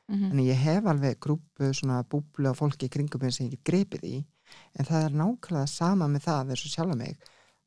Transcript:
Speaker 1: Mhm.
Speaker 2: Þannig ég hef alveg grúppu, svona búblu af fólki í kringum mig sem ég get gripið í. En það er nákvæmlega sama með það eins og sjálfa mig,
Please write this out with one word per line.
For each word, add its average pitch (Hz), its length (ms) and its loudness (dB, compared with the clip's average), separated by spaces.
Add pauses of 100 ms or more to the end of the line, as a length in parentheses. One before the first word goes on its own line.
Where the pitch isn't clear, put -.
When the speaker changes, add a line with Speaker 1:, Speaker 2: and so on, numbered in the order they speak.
Speaker 1:
Mhm. 202 220 0
Speaker 2:
Þannig 135 200 4
ég 131 60 4
hef 156 280 4
alveg 139 360 2
grúppu, 147 520 -2
svona 127 320 0
búblu 147 460 -2
af 127 80 -2
fólki 139 280 0
í 127 40 -4
kringum 143 320 -4
mig 127 100 0
sem 127 140 -4
ég 120 40 -4
get - 140 -10
gripið 190 400 0
í. 135 200 -6 (540)
En 135 60 2
það 160 200 2
er 151 60 0
nákvæmlega 156 580 0
sama 175 400 2
með 143 180 0
það 135 240 0
eins 127 160 -4
og 147 80 -8
sjálfa 165 220 -2
mig, 131 200 -6 (500)